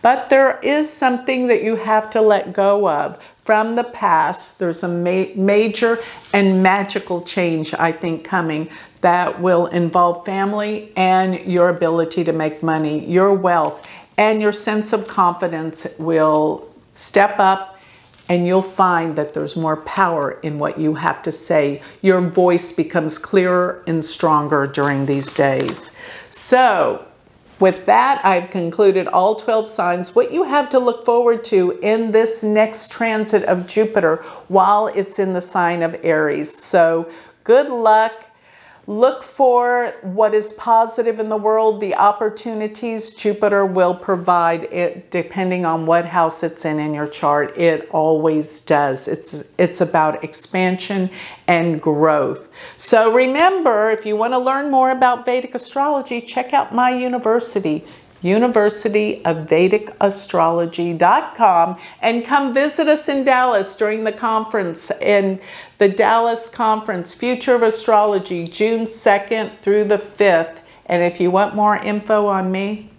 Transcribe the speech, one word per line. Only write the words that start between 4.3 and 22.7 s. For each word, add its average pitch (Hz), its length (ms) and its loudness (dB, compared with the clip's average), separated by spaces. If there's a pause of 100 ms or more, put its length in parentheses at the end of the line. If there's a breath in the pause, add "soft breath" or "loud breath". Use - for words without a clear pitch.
There's 170 240 -4
a 180 40 -4
ma-, 175 460 -2
major 214 640 2 (360 loud breath)
and 190 280 4
magical 190 580 0
change, 170 540 -4
I 165 180 0
think, 160 320 -6
coming 160 460 -4 (320 loud breath)
that 175 400 2
will 175 260 2
involve 175 560 0
family 208 720 -4
and 185 520 2
your 180 220 4
ability 165 560 0
to 165 60 0
make 156 300 -4
money, 156 480 -2
your 190 240 4
wealth, 175 540 0 (300 loud breath)
and 214 220 2
your 214 120 2
sense 214 420 -2
of 220 140 -2
confidence 170 800 -2 (100)
will 156 760 0 (200)
step - 480 0
up, 190 400 0 (480 loud breath)
and 175 180 2
you'll 185 160 4
find 175 540 0
that 147 180 -4
there's 147 220 -8
more 160 220 -2
power 165 680 -2
in 147 160 -6
what 151 200 -4
you 156 140 0
have 151 300 -4
to 160 80 -4
say. 143 500 0 (220 loud breath)
Your 185 180 4
voice 180 500 0